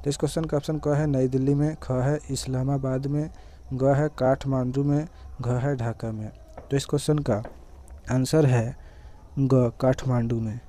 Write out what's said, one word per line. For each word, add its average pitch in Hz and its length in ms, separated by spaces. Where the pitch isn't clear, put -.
तो 143 60
इस 139 80
क्वेश्चन 160 280
का 151 120
ऑप्शन 147 200
क - 120
है 147 180
नई 131 200
दिल्ली 131 280
में, 151 200
ख - 180
है 135 260
इस्लामाबाद 131 760
में, 147 220
ग 131 200
है 147 140
काठमांडू 131 640
में, 147 240
घ 123 140
है 135 200
ढाका 117 360
में। 107 200
तो - 160
इस 139 80
क्वेश्चन 151 360
का 113 220
आंसर 131 340
है 123 300
ग, 127 320
काठमांडू 120 580
में। 113 300